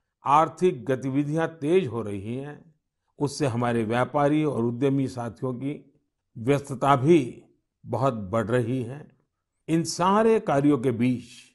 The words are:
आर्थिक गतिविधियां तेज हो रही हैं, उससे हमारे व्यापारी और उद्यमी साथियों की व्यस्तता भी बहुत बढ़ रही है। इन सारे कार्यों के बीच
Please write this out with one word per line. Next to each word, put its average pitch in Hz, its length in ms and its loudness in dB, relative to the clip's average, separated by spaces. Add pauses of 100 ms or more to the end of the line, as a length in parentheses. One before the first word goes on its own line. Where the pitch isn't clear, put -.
(260)
आर्थिक 151 600 2
गतिविधियां 139 640 -2
तेज 160 400 0
हो 113 140 -6
रही 101 340 -8
हैं, 143 400 -14 (440)
उससे 143 280 -2
हमारे 120 360 0
व्यापारी 143 600 0
और 117 220 0
उद्यमी 131 420 0
साथियों 120 460 -8
की 135 400 -10 (440)
व्यस्तता 135 580 0
भी 135 480 2 (420)
बहुत 120 280 -2
बढ़ 107 340 -4
रही 123 360 -2
है। 135 340 -16 (500)
इन 165 160 0
सारे 208 560 2
कार्यों 147 380 2
के 123 140 0
बीच 120 360 0 (280)